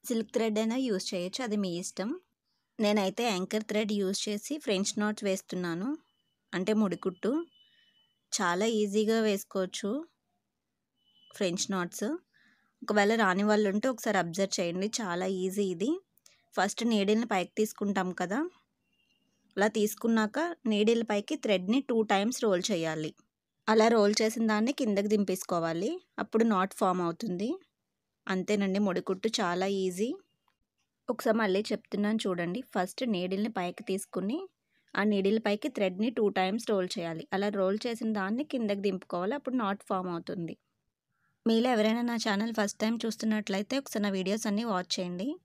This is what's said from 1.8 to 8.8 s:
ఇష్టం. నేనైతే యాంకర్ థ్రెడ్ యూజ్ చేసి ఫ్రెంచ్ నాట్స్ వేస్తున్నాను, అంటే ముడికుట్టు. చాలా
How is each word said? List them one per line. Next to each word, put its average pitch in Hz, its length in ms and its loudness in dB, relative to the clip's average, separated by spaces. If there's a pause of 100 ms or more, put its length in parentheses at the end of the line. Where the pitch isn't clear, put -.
ఇష్టం. 202 280 -6 (760)
నేనైతే 208 480 2
యాంకర్ 190 380 -2
థ్రెడ్ 214 300 0
యూజ్ 196 260 0
చేసి 208 280 -4 (100)
ఫ్రెంచ్ 202 280 0 (100)
నాట్స్ 214 260 -2
వేస్తున్నాను, 180 600 -4 (640)
అంటే 185 300 0
ముడికుట్టు. 190 500 -2 (1040)
చాలా 185 300 2 (120)